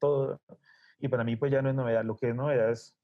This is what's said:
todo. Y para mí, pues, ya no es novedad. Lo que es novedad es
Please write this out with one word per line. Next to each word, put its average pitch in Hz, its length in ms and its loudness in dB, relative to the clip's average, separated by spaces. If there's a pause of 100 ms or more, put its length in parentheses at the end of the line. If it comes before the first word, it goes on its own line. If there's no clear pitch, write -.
todo. 143 400 0 (580)
Y 143 80 -4
para 120 160 0
mí, 117 140 -2
pues, 139 160 0
ya 135 100 4
no 135 80 0
es 131 60 -2
novedad. 117 280 0
Lo 110 120 -4
que 120 140 -2
es 117 40 0
novedad 123 380 2
es - 320 -12